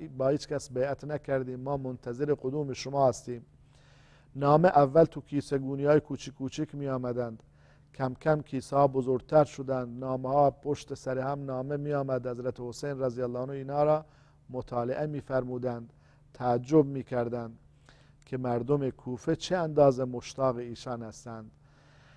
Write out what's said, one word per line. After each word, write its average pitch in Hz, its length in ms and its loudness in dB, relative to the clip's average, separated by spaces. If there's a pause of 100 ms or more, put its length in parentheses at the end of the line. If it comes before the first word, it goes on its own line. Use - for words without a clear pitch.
(180)
با 131 120 2
هیچ 147 180 0
کس 139 240 -6
بیعت 131 320 -2
نکردیم، 135 560 -4
ما 139 180 -4
منتظر 131 640 -4
قدوم 139 320 -4
شما 139 340 2
هستیم. 120 380 -2 (880)
نامه 147 320 6
اول 143 360 8
تو 151 180 0
کیسه 143 360 -2
گونی 139 280 -4
های 147 140 6
کوچیک 135 340 -6
کوچیک 143 420 -8
می 143 140 -6
آمدند. 123 540 -4 (500)
کم 131 200 -4
کم 151 280 0
کیسه - 340 -6
ها 143 120 6
بزرگتر 131 560 2
شدند. 127 560 -4
نامه 131 300 -4
ها 139 220 6
پشت 139 420 -6
سر 131 240 -6
هم 139 280 -4
نامه 135 320 -6
می 147 160 -4
آمد. 131 340 -2
حضرت 123 320 -6
حسین 127 400 -8
رضی 127 220 -2
الله 123 180 -2
عنه 135 140 -6
اینا 139 300 -2
را 151 220 4 (440)
مطالعه 123 560 -4
می 147 160 -6
فرمودند. 123 720 -4 (400)
تعجب 123 520 4
می 139 180 -6
کردند 117 540 -4 (680)
که 131 120 -6
مردم 127 520 0
کوفه 127 460 -4
چه 185 220 -2
اندازه 143 480 4
مشتاق 127 500 -2
ایشان 120 480 -8
هستند. 110 480 -14 (640)